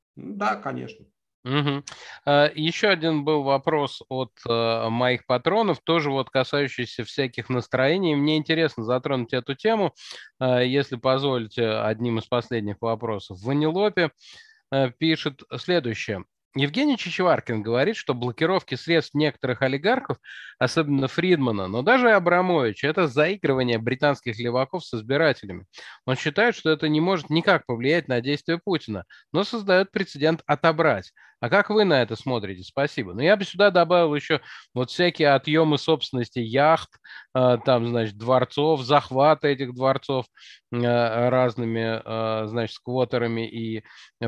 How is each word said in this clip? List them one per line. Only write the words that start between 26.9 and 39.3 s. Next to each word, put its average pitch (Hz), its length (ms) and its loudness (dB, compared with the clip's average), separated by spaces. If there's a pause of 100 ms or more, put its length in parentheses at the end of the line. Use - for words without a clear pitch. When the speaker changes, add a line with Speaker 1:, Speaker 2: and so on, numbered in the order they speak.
Speaker 2:
может 175 300 0
никак 165 360 2
повлиять 135 420 0
на 123 140 0
действия 147 420 -4
Путина, 113 400 -4 (280)
но 180 120 0
создает 196 480 0
прецедент 160 540 -2
отобрать. 151 640 0 (280)
А 120 100 -4
как 202 200 2
вы 214 140 4
на 143 180 4
это 110 140 -4
смотрите? 101 480 -6
Спасибо. 127 500 -4
Но 117 80 -4
я 190 140 6
бы 196 80 -4
сюда 202 260 2
добавил 170 440 4
еще 147 260 -2 (340)
вот 123 160 -2
всякие 165 440 2
отъемы 151 440 2
собственности 131 600 -2
яхт, 135 500 2 (440)
э, 127 300 4
там, 120 240 2
значит, 110 300 -2
дворцов, 131 640 0
захваты 143 640 2